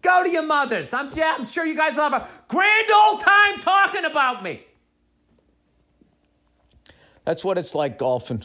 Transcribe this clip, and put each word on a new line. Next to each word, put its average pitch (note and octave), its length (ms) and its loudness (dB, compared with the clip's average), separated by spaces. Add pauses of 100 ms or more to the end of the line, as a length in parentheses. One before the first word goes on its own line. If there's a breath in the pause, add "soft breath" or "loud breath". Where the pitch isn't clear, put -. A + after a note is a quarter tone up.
Go F4+ 200 4
to F#4 80 0
your E4 160 -2
mother's. C4+ 480 -2
I'm, C4+ 200 -6
yeah, D#4+ 240 0
I'm B3 80 -8
sure E4 200 -6
you D#4 120 -4
guys D#4 180 0
will D4+ 80 0
have C#4+ 100 0
a B3 140 -4 (220 loud breath)
grand G#4 440 2
old G#4+ 280 6
time G4+ 380 4
talking F#4+ 440 0
about C4+ 400 -2
me." D#3 220 -10 (2500 soft breath)
That's D#3+ 220 -4
what F#3 120 -2
it's - 160 -6
like C#3+ 240 -4
golfing B2+ 480 -4